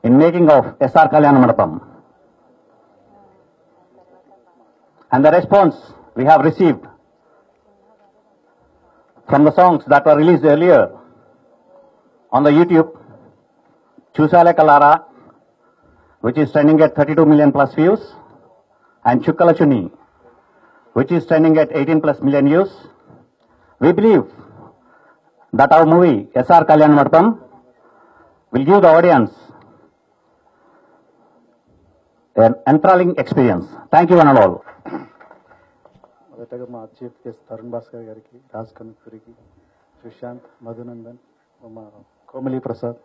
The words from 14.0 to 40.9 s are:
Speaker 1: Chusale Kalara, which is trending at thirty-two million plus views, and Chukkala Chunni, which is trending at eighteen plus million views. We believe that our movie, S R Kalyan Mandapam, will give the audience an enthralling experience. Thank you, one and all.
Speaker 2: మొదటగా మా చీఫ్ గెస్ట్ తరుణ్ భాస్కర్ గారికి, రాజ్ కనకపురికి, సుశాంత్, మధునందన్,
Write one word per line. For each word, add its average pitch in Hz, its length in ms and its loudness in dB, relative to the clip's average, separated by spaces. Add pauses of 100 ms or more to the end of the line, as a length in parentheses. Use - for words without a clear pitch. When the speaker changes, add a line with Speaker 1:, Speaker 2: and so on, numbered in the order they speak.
Speaker 1:
Chusale 170 440 2
Kalara, 147 340 4 (1300)
which 120 140 -4
is 151 140 -4
trending 151 300 2
at 151 140 2
thirty-two 151 300 0
million 147 260 2
plus 139 220 -4
views, 180 280 -2 (1040)
and 123 180 -4
Chukkala 165 360 0
Chunni, 135 240 0 (1120)
which - 180 -4
is 170 140 -4
trending 160 320 0
at 156 140 -2
eighteen 156 300 -4
plus 147 200 -4
million 139 300 -2
views. 190 200 -2 (1080)
We 156 100 0
believe 196 340 0 (1300)
that 135 180 0
our 160 140 4
movie, 160 500 0
S 123 140 -4
R 165 160 2
Kalyan 151 320 2
Mandapam, 170 420 0 (1120)
will 131 140 -6
give 190 160 2
the 170 160 4
audience 165 340 0 (3000)
an 107 200 0 (160)
enthralling 180 520 0
experience. 110 440 -4 (240)
Thank 165 200 0
you, 180 120 4
one 147 100 4
and 120 100 2
all. 90 120 -2 (1800)
Speaker 2:
మొదటగా 123 320 -20 (100)
మా 113 40 -20
చీఫ్ 120 480 -20
గెస్ట్ 113 220 -20
తరుణ్ 117 240 -20
భాస్కర్ 117 360 -18
గారికి, 110 280 -20 (180)
రాజ్ 110 220 -16
కనకపురికి, 110 560 -20 (680)
సుశాంత్, 120 480 -20 (180)
మధునందన్, 117 540 -20 (560)